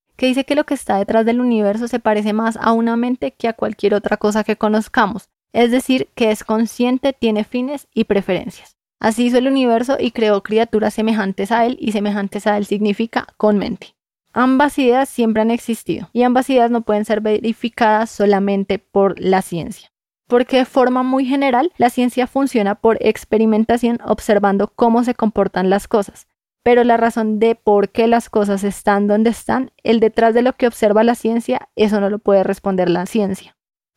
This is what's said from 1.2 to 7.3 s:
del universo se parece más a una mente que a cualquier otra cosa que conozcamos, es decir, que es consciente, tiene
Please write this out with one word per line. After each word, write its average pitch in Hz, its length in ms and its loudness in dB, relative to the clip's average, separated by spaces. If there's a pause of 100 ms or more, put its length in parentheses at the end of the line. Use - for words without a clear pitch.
del 233 160 0
universo 226 460 0
se 240 120 -4
parece 214 340 0
más 226 280 -2
a 226 120 2
una 233 220 0
mente 247 360 -4
que - 160 -6
a 226 60 -2
cualquier 214 420 -2
otra 208 220 -2
cosa 208 260 0
que 214 120 -4
conozcamos, 214 760 -2 (260)
es 233 160 2
decir, 254 440 0
que 220 160 0
es 214 120 -4
consciente, 240 680 -2
tiene 214 320 -2